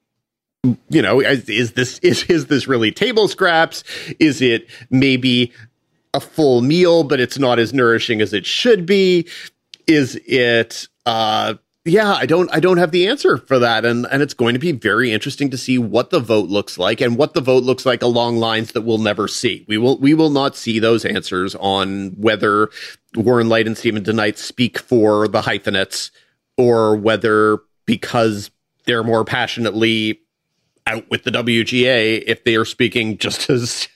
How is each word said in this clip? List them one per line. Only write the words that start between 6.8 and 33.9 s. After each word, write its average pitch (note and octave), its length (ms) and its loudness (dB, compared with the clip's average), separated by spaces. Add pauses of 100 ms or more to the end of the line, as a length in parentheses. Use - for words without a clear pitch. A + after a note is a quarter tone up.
but C3+ 160 -2
it's B2 200 -2
not B2 200 2
as A#2 140 0
nourishing A#2 480 2
as G#2 120 -2
it F#2+ 120 -4
should G3+ 400 2
be? F#3 420 2 (600)
Is D3 280 2 (120)
it, A#2+ 600 0 (180)
uh, A2 500 -2 (300)
yeah, G3+ 280 2
I B2+ 120 -2
don't, E3+ 280 0
I D#3 80 0
don't F3+ 160 4
have F3 140 0
the F3+ 160 2
answer C#4 300 0
for C3 220 0
that. A#2 240 0
And, A#2+ 260 0
and C#3 120 0
it's D3 120 -4
going A#2+ 200 0
to B2+ 60 -2
be E3+ 120 -2
very A2+ 400 0
interesting C3+ 380 -4
to C3 80 -8
see B2+ 200 0
what A#2 340 -2
the E3 100 2
vote G#2 280 0
looks G2+ 280 -4
like G2+ 240 -2
and A#2+ 160 0
what D3+ 160 0
the D#3 80 -2
vote B2+ 220 2
looks B2+ 220 -2
like B2 160 -2
along A#2+ 360 0
lines A2+ 340 -2
that A2 120 -6
we'll A2+ 160 0
never G#2 280 -2
see. G#2 400 -6
We G#2+ 100 -2
will, B2 200 2
we C#3 160 4
will D#3 160 2
not C#3 260 0
see A2+ 240 -4
those A2+ 240 2
answers F#2+ 520 -4
on G2 560 -4
whether G#2+ 580 0 (460)
Warren A2+ 340 2
Light A2+ 180 2
and A2 100 -6
Stephen G#2+ 260 -2
DeKnight G#2+ 340 -2
speak - 420 -4
for G#2+ 480 2
the G#2 140 -2
hyphenates G2+ 720 -4 (460)
or A2+ 380 4
whether G#2+ 640 2 (260)
because A2+ 640 -2 (360)
they're A#2 180 -2
more A2+ 220 0
passionately A2+ 920 -2 (680)
out A2 240 -6
with A#2 140 -4
the A#2+ 80 -4
W A#2 320 0
G B2 240 0
A, A2 300 2
if - 260 -4
they A2+ 120 2
are A2 100 2
speaking A2 520 -2
just - 320 -6
as B2 460 -4